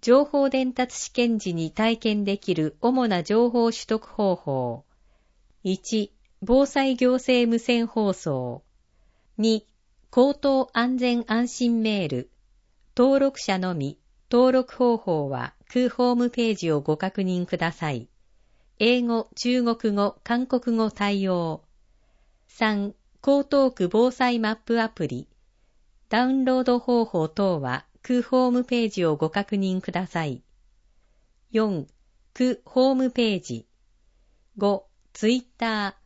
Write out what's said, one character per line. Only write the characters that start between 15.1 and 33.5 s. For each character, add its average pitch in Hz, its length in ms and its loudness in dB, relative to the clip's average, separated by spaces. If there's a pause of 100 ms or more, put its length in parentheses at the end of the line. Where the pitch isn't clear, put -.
は 127 260 -6 (140)
区 247 200 0
ホ 247 240 0
ー - 20 2
ム 240 160 0
ペ 233 220 -2
ー - 20 0
ジ 170 160 -4
を 147 120 2
ご 156 140 0
確 190 260 -4
認 180 240 -2
く 175 120 -4
だ 170 140 -2
さ 156 180 -6
い。 120 180 -8 (720)
英 240 220 2
語、 233 320 -2
中 247 400 0
国 226 180 -2
語、 202 300 -2
韓 247 240 -2
国 240 300 -2
語 220 160 0
対 202 340 -2
応。 170 380 -4 (840)
三、 208 480 -2 (320)
江 277 160 4
東 277 300 2
区 180 160 -2
防 233 240 2
災 247 260 0
マ 220 140 -2
ッ 220 120 -4
プ 233 160 0
ア 220 80 -2
プ 165 200 -6
リ。 123 180 -8 (840)
ダ 240 180 2
ウ 262 60 2
ン 262 120 0
ロ 254 160 2
ー - 20 -2
ド 247 160 2
方 240 260 0
法 165 240 -2
等 180 320 -2
は 127 260 -6 (160)
区 247 200 0
ホ 254 260 2
ー - 40 2
ム 247 100 0
ペ 240 220 -2
ー 220 60 -2
ジ 185 140 -2
を 156 120 2
ご 160 140 -2
確 202 260 -4
認 190 240 -2
く - 100 -8
だ 180 160 -4
さ 160 200 -6
い。 127 180 -10 (1040)
四、 208 380 -2 (460)
区 254 300 0
ホ 262 280 2
ー - 20 2
ム 262 160 0
ペ 226 260 0
ー - 60 -6
ジ。 113 240 -10 (920)